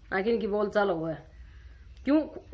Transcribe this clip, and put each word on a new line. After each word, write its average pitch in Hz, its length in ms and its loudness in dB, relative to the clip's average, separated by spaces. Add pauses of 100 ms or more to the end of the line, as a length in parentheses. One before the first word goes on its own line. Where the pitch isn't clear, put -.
(120)
आखिर 190 160 0
इनकी 220 180 2
बोल 208 240 0
चाल 208 200 4
हुआ 165 200 0
है, 151 160 -10 (800)
क्यों 294 180 4 (320)